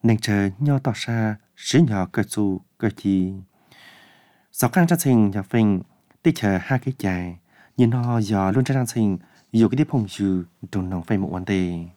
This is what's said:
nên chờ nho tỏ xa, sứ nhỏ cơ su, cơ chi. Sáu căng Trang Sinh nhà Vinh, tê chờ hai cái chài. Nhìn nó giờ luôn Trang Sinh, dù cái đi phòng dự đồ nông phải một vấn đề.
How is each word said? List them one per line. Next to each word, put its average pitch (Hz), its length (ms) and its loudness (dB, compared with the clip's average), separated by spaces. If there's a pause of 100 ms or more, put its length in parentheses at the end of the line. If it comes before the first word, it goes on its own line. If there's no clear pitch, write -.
nên 113 140 4
chờ 101 320 0 (100)
nho 143 200 0
tỏ 135 160 -2
xa, 110 400 -2 (200)
sứ - 240 0
nhỏ 107 320 2
cơ - 160 -2
su, 98 340 -2 (160)
cơ 110 200 -2
chi. 95 360 0 (1160)
Sáu - 180 -2
căng 175 180 4
Trang 170 120 2
Sinh 110 320 4
nhà 101 100 -4 (100)
Vinh, 104 300 2 (420)
tê 160 120 4
chờ 98 260 0
hai 131 180 -2
cái 131 180 -6
chài. 90 400 -6 (400)
Nhìn 120 120 4
nó 120 320 0
giờ 98 300 0
luôn 131 120 2
Trang 127 240 0
Sinh, 104 300 0 (340)
dù 113 180 4
cái 123 60 -2
đi 147 140 2
phòng 117 200 0
dự 95 340 -2 (280)
đồ 98 100 -4
nông 92 220 -6
phải 107 140 -2
một 95 140 -2
vấn 92 140 -8
đề. 87 400 -2 (120)